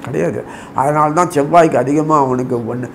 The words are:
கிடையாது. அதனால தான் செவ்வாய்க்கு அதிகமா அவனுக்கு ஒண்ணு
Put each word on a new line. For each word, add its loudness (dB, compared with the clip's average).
கிடையாது. -4
அதனால 0
தான் 2
செவ்வாய்க்கு 4
அதிகமா 2
அவனுக்கு 0
ஒண்ணு -6